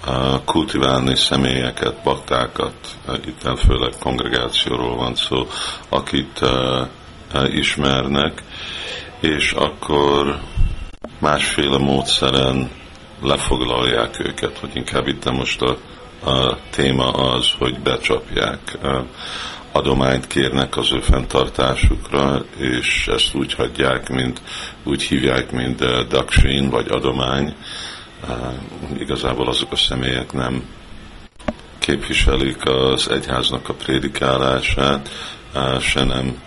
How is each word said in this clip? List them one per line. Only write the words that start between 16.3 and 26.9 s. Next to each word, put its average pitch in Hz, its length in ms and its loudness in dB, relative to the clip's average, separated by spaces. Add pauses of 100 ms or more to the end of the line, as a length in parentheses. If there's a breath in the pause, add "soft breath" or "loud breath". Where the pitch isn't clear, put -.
a 65 280 2 (120)
téma 65 400 2
az, 64 480 2
hogy 64 200 -2
becsapják, - 1040 -2
e, 65 200 0 (680 loud breath)
adományt 65 540 4
kérnek 67 500 0
az 62 160 0
ő 64 80 2
fenntartásukra, 65 1400 2 (120)
és 62 520 0
ezt - 260 2
úgy 67 200 -2
hagyják, 65 540 0
mint, 64 340 -2 (420 loud breath)
úgy 69 180 -2
hívják, 64 480 2
mint, 62 300 -2
e, 62 240 2
daksin, 67 680 4
vagy 62 180 0
adomány. 65 680 0 (720 loud breath)